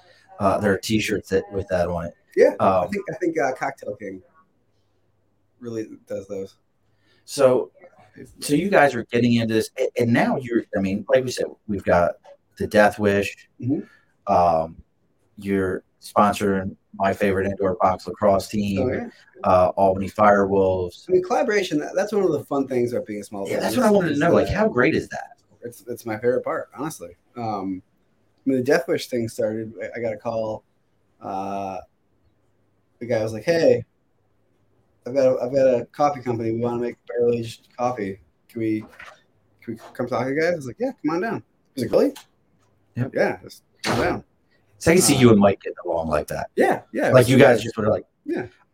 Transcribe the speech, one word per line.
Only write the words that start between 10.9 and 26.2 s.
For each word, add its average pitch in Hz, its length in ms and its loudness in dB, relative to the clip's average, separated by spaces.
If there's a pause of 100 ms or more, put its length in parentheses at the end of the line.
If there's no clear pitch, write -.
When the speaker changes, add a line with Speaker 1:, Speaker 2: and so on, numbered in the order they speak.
Speaker 1:
like 131 160 4
we 123 60 -6
said, 85 160 -4 (220)
we've 101 160 -6
got 87 300 2 (440)
the 101 80 -4
Death 104 320 4
Wish. 101 500 -2 (120)
Speaker 2:
Mm-hmm. 135 200 -2 (520)
Speaker 1:
Um, 82 440 2 (640)
you're 98 460 -2 (160)
sponsoring 98 720 0 (200)
my 98 180 0
favorite 98 340 0
indoor 98 340 -2
box 92 260 0
lacrosse 98 420 0
team, 101 340 -2
Speaker 2:
Oh, 127 100 0
yeah. - 160 -6 (360)
Speaker 1:
uh, 92 320 4
Albany 95 320 2
Firewolves. 104 1000 2
Speaker 2:
I 180 40 0
mean, 185 100 4
collaboration, 208 560 0
that, - 160 -8
that's 202 180 -2
one 202 120 0
of 175 80 2
the 143 120 -4
fun 139 220 -4
things 120 260 -2
about 107 140 -4
being 104 140 -8
a 101 40 -14
small 98 220 -10
Speaker 1:
Yeah, 104 140 -4
that's - 140 -2
Speaker 2:
business 247 100 0
Speaker 1:
what 214 40 4
I - 40 4
wanted 185 160 4
to 151 60 -2
Speaker 2:
is 139 40 -4
Speaker 1:
know. 165 140 2
Like, - 140 4
Speaker 2:
that - 100 -2
Speaker 1:
how 214 120 0
great 123 260 2
is 87 160 -4
that? - 260 -14 (260)
Speaker 2:
It's, 120 240 -16
it's 120 200 -12
my 110 100 -6
favorite 123 280 0